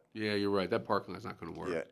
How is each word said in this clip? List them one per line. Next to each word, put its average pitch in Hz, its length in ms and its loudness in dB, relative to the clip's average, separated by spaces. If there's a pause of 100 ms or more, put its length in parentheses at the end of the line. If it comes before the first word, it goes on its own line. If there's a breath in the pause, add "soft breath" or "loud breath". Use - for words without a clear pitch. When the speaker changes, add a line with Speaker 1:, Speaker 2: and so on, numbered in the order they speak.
(140)
Speaker 1:
Yeah, 107 200 0
you're 101 180 2
right. 95 180 4
That 113 160 2
parking 98 280 0
lot's 101 120 -10
not - 140 -8
gonna 82 140 -8
work. 82 180 -4
Speaker 2:
Yeah, 82 200 0